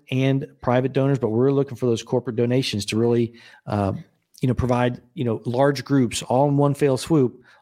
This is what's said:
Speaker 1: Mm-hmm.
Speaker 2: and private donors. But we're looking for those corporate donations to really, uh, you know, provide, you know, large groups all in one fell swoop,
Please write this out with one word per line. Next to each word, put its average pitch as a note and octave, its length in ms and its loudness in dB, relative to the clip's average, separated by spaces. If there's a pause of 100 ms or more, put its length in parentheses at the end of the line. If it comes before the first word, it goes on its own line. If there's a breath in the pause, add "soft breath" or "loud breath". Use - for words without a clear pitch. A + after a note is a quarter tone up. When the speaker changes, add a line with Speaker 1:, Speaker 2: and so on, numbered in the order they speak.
Speaker 1:
Mm-hmm. C3 180 -6
Speaker 2:
and C3+ 240 0 (140)
private B2+ 320 0
donors. C3+ 240 0
But A#2+ 120 -2
we're B2 220 2
looking C3+ 260 -2
for B2+ 100 -2
those A#2 160 0
corporate B2 320 -4
donations A#2+ 520 -2
to G#2+ 100 -2
really, A#2 360 2 (320 loud breath)
uh, G2+ 280 -2 (480)
you C3+ 60 0
know, B2 60 2
provide, B2 480 0 (140)
you D3 80 -6
know, A2+ 220 -2
large B2+ 400 0
groups C3 360 0
all C3+ 280 2
in C#3+ 80 2
one C#3+ 180 2
fell C3+ 220 0
swoop, C#3 440 0 (200 soft breath)